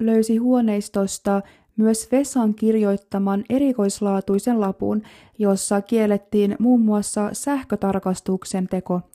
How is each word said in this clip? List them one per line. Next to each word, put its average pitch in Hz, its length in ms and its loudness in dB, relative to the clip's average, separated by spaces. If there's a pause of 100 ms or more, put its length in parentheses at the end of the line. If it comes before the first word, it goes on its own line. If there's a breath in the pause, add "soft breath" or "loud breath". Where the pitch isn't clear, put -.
löysi 226 360 2
huoneistosta 208 1040 0 (340 soft breath)
myös 220 360 0
Vesan 247 420 0
kirjoittaman 202 960 0
erikoislaatuisen 208 1080 0
lapun, 202 420 -2 (360 loud breath)
jossa 202 440 0
kiellettiin 208 760 0
muun 240 220 4
muassa 208 520 0
sähkötarkastuksen 190 1400 -4
teko 185 320 -4 (140)